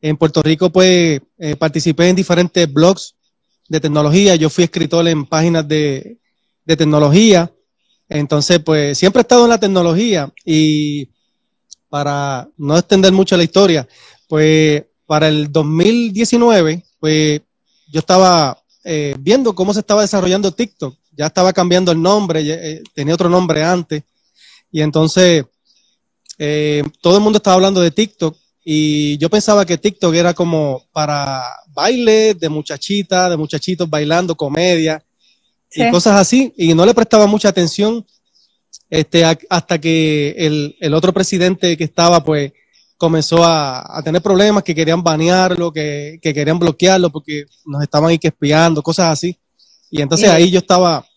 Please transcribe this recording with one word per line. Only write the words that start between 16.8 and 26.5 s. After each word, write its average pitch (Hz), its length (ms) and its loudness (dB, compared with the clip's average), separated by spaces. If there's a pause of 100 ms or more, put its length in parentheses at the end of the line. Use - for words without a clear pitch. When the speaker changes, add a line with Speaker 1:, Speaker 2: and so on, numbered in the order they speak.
Speaker 1:
pues, 156 400 0 (500)
yo 151 100 -2
estaba, 180 640 2 (220)
eh, 147 340 -6
viendo 214 360 0
cómo 190 200 -2
se 208 60 -2
estaba 208 220 0
desarrollando 190 500 -2
TikTok. 156 440 -10 (160)
Ya 147 140 -6
estaba 185 260 0
cambiando 180 400 0
el 160 80 0
nombre, 175 440 0
ya, 151 100 -4
eh, 160 280 -12 (120)
tenía 147 200 -2
otro 175 140 0
nombre 170 360 0
antes. 165 380 -4 (680)
Y 156 120 -6
entonces, 160 640 2 (920)
eh, 151 440 -4 (180)